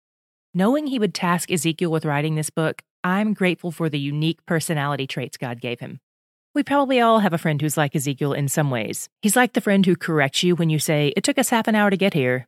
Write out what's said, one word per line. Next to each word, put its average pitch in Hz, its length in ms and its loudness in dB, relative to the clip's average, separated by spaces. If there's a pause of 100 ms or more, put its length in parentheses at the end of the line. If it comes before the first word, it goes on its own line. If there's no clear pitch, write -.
(520)
Knowing 262 360 0
he 262 100 -2
would 208 160 0
task 175 360 -2
Ezekiel 165 400 -2
with 156 140 -2
writing 151 300 -2
this 156 160 -4
book, 160 320 -4 (200)
I'm 202 300 0
grateful 180 380 -2
for 165 180 -4
the 147 100 -4
unique 151 460 -2
personality 143 640 -2
traits - 320 -8
God 120 240 -8
gave 120 180 -6
him. 135 200 -14 (540)
We 285 80 0
probably 269 400 2
all 226 160 6
have 196 160 2
a 165 40 0
friend 151 220 0
who's 151 160 -2
like 147 180 2
Ezekiel 143 380 -2
in 143 160 -2
some 147 220 0
ways. 117 400 -6 (100)
He's 208 160 2
like 247 160 4
the - 80 -2
friend 196 240 4
who 180 100 4
corrects 151 480 0
you 180 140 2
when 165 140 0
you 156 80 2
say, 147 360 0
"It - 80 0
took 277 140 -2
us 262 140 0
half 226 180 0
an 226 60 2
hour 208 160 4
to 190 80 2
get 196 160 2
here," 127 340 0